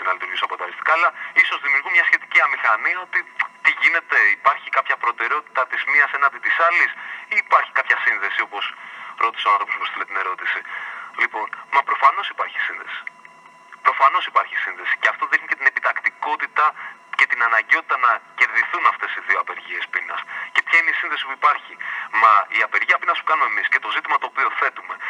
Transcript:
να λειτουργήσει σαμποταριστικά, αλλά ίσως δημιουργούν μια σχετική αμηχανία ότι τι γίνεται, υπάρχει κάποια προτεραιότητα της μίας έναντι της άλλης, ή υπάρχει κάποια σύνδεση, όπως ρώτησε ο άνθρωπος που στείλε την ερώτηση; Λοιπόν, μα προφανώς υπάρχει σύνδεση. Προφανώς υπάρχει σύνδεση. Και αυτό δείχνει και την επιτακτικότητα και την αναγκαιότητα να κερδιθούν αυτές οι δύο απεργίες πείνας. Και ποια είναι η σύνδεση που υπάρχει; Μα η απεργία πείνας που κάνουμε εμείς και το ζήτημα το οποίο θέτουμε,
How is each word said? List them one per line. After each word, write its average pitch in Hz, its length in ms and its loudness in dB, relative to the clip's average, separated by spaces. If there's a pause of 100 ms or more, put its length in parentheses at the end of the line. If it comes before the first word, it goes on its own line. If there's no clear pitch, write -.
να 92 60 2
λειτουργήσει 92 300 -6
σαμποταριστικά, - 540 -4
αλλά 170 120 4 (340)
ίσως - 220 -2
δημιουργούν 156 320 0
μια 139 120 4
σχετική - 380 2
αμηχανία 131 600 0
ότι 180 120 -2 (440)
τι 165 80 4 (100)
γίνεται, 165 360 2 (200)
υπάρχει - 300 2 (100)
κάποια 135 260 0
προτεραιότητα 131 580 -2 (100)
της 123 100 -2 (100)
μίας 143 260 4
έναντι 139 280 2
της - 100 2 (120)
άλλης, 170 240 2 (420)
ή - 20 -2 (100)
υπάρχει - 340 2
κάποια - 260 2
σύνδεση, 101 420 0
όπως 98 160 -6 (600)
ρώτησε - 240 0
ο 101 40 6
άνθρωπος 101 260 2
που - 120 -4
στείλε - 220 -6
την 98 120 -6
ερώτηση; 95 360 -4 (600)
Λοιπόν, - 260 -2 (260)
μα - 160 4
προφανώς - 400 2
υπάρχει - 380 -6
σύνδεση. - 340 -10 (840)
Προφανώς - 440 4
υπάρχει - 240 0 (100)
σύνδεση. 92 360 -4
Και 110 120 4
αυτό - 180 -6
δείχνει 156 200 0
και 139 100 -4
την 135 120 0
επιτακτικότητα - 920 -2 (500)
και 117 160 4
την 131 120 0
αναγκαιότητα 120 600 2
να 117 60 6 (280)
κερδιθούν 117 440 0 (100)
αυτές - 220 -6
οι 104 120 -8
δύο 95 160 2
απεργίες 87 500 -8
πείνας. - 280 -6 (320)
Και - 120 2
ποια - 140 2
είναι 160 160 2
η - 60 -2
σύνδεση 156 240 -4
που 135 140 -8
υπάρχει; - 340 0 (480)
Μα 107 100 8 (260)
η 110 100 2
απεργία - 320 2
πείνας - 200 0
που - 120 -6
κάνουμε 151 220 2
εμείς 101 200 0
και - 60 2
το - 160 -6
ζήτημα 147 260 0
το - 100 -4
οποίο 131 160 0 (120)
θέτουμε, - 360 -4 (140)